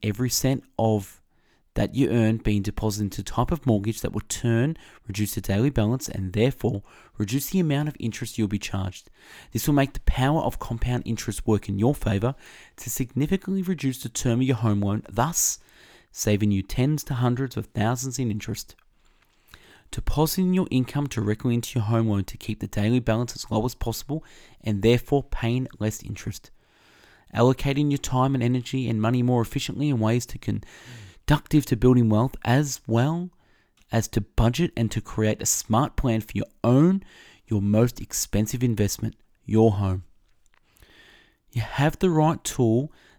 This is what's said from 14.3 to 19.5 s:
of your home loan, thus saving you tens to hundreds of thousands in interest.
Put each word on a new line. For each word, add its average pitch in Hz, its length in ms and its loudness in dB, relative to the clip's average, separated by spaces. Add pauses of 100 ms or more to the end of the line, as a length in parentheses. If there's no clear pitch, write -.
of 131 40 2
your 131 120 0
home 107 240 0
loan, 101 280 -2
thus 127 480 -2 (540)
saving 104 400 0
you 98 100 0
tens 143 440 0
to 143 100 -4
hundreds 123 420 -2
of 107 80 -6
thousands 123 540 -4
in 123 100 0
interest. - 460 -8 (1120)